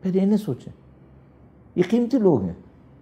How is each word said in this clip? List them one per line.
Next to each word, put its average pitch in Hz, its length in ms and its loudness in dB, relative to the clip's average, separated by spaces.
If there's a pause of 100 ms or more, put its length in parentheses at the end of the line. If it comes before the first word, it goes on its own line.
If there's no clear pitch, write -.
پہلے 185 160 0
انہیں 202 180 2
سوچیں۔ - 360 -6 (1000)
یہ 175 140 2
قیمتی 240 280 0
لوگ 180 240 2
ہیں، 87 120 -6 (480)